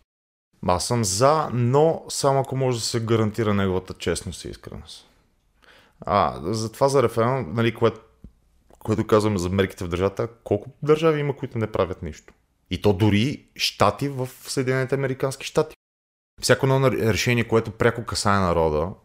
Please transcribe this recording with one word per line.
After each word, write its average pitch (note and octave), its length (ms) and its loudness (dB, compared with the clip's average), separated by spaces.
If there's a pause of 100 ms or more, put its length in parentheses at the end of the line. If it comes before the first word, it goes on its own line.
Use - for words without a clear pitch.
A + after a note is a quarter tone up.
(640)
Аз F2+ 240 0
съм A#2+ 180 0
за, B2+ 440 2
но C3 600 2
само C#3 320 0
ако C3 160 -4
може B2+ 220 0
да G#2+ 60 -8
се - 160 -2
гарантира A2 540 0
неговата F#2 400 -2
честност - 500 -6
и - 40 -10
искреност. - 580 -16 (920)
А, D2+ 440 0
за A2 280 -4
това C3+ 160 0
за C3+ 140 2
референдум, A#2 520 0
нали, A2+ 200 0
което, A2+ 260 0 (720)
което G#2+ 360 -2
казваме G#2+ 320 4
за F2 120 -2
мерките F#2+ 340 0
в F2 40 -6
държавата, G2 460 -2
колко - 360 -4 (120)
държави D3+ 380 2
има, C#3+ 160 -4
които B2 220 -8
не A2 140 -2
правят F#2 300 -2
нищо? - 320 -14 (360)
И F2+ 120 -6
то G#2 100 4
дори G#2 540 2 (100)
щати - 520 0
в B2+ 200 -8 (140)
Съединените C3 520 -2
Американски C3+ 520 -4
щати. - 300 -2 (640)
Всяко - 260 2
едно C3+ 140 4
нар-, C3+ 120 4 (120)
решение, A2+ 400 2
което A2+ 260 0
пряко A#2 340 0
касае G2+ 360 0
народа, E2 480 2 (160)